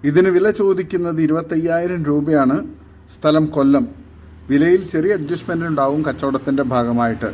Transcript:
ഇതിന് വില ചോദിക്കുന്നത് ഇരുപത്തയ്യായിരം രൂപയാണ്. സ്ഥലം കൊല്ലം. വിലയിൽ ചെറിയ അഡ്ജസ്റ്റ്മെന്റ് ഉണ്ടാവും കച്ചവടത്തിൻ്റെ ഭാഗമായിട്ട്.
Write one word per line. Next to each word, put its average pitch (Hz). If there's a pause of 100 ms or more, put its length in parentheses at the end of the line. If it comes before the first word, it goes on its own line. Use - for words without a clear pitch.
ഇതിന് 185
വില 185 (140)
ചോദിക്കുന്നത് 175
ഇരുപത്തയ്യായിരം 165
രൂപയാണ്. 147 (580)
സ്ഥലം 156 (100)
കൊല്ലം. 139 (640)
വിലയിൽ 170 (120)
ചെറിയ 185
അഡ്ജസ്റ്റ്മെന്റ് 165
ഉണ്ടാവും 143
കച്ചവടത്തിൻ്റെ 139 (100)
ഭാഗമായിട്ട്. 117